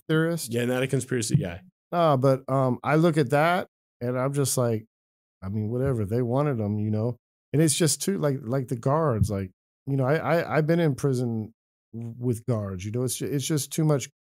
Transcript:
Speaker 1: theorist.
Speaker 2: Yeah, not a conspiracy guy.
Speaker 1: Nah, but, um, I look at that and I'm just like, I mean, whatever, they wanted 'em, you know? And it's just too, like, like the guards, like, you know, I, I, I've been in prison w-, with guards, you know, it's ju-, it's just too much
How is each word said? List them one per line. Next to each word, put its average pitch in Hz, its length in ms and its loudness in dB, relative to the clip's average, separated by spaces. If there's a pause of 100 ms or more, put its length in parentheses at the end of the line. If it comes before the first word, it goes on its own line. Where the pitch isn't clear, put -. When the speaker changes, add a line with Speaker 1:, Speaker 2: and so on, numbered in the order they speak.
Speaker 1:
theorist. 160 440 0
Speaker 2:
Yeah, 120 120 0
not 127 180 0
a 135 40 0
conspiracy 127 500 -2
guy. 90 240 -2 (320)
Speaker 1:
Nah, 165 240 4
but, 131 320 2
um, 131 360 2
I 139 100 2
look 160 240 4
at 139 120 2
that 165 360 2 (340)
and 123 160 -2
I'm 135 160 -2
just 139 240 0
like, 117 300 0 (560)
I 95 60 -8
mean, 107 220 -2
whatever, 123 340 0
they 113 160 0
wanted 127 400 0
'em, 104 180 -2
you 107 120 -2
know? 110 260 -2 (380)
And 151 80 4
it's 156 120 4
just - 280 0
too, 196 160 -2
like, 147 240 -2
like 127 260 -4
the 131 80 -4
guards, 127 540 0
like, 98 200 -4 (360)
you 139 100 -2
know, 135 80 0
I, 143 120 2
I, 147 420 0
I've 156 80 2
been 170 140 2
in 151 140 2
prison 120 580 -2 (420)
w-, 117 240 -10
with 120 280 -2
guards, 101 380 -4
you 107 60 -6
know, 123 140 -4
it's 123 120 -4
ju-, 139 100 -8
it's 135 200 -4
just 151 260 -4
too 160 120 0
much 147 260 0 (220)